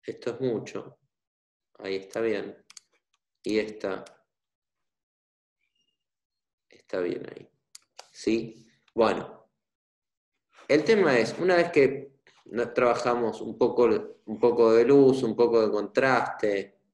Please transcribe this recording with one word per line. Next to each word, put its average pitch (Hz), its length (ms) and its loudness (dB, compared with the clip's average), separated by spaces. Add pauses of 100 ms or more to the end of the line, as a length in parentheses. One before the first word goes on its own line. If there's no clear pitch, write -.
Esto - 280 -12
es 117 100 -12
mucho. - 580 -8 (800)
Ahí 98 180 -8
está 95 240 -10
bien. 101 360 -4 (840)
Y 107 160 -2
esta 101 460 -8 (2750)
está - 320 -14
bien - 300 -6
ahí. - 180 -20 (600)
¿Sí? - 560 -6 (260)
Bueno. - 560 -4 (1160)
El 151 180 2
tema 185 340 2
es, 113 200 -2
una 180 180 2
vez 170 140 0
que - 500 0 (260)
no-, 117 260 -6
trabajamos 120 680 -2
un 113 160 -12
poco, 123 320 2 (380)
un 107 140 -10
poco 117 320 4
de 117 120 6
luz, 131 380 6
un 110 140 -2
poco 113 280 2
de 104 60 0
contraste 104 1080 -2 (140)